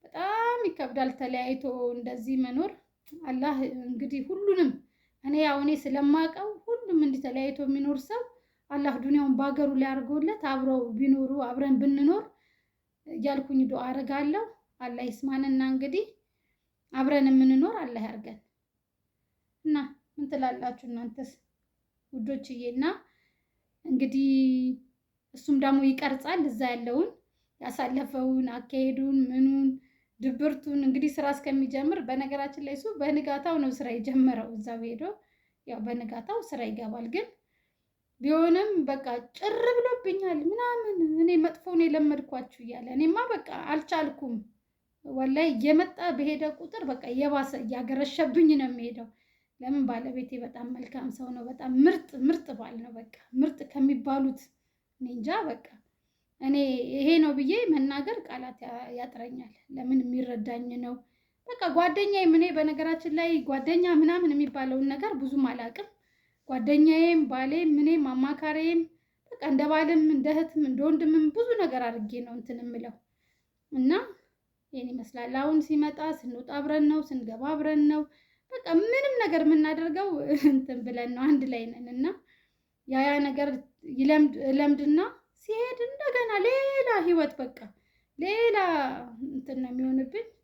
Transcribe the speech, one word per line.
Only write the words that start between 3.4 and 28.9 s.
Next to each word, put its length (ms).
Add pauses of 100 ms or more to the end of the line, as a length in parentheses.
እንግዲህ 440
ሁሉንም 460 (540)
እኔ 140
ያው 200
እኔ 180
ስለማውቀው 720 (140)
ሁሉም 400
እንዲህ 200
ተለያይቶ 380
የሚኖር 400
ሰው 200 (500)
አላህ 280
ዱንያውን 360
በሀገሩ 400
ላይ 140
አድርጎለት 580
አብረው 340 (120)
ቢኖሩ፣ 380 (120)
አብረን 340
ብንኖር 480 (840)
እያልኩኝ 600
ዱዓ 180
አደርጋለሁ። 600 (360)
አላህ 240
ይስማንና 640
እንግዲህ 380 (880)
አብረን 340
የምንኖር 500
አላህ 260
ያርገን። 360 (1300)
እና 120 (340)
ምን 160
ትላላችሁ 600
እናንተስ 440 (840)
ውዶችዬ? 560
እና 160 (1000)
እንግዲህ 460 (1040)
እሱም 240
ደግሞ 240
ይቀርጻል 640
እዛ 220
ያለውን 420 (520)
ያሳለፈውን፣ 880
አካሄዱን፣ 720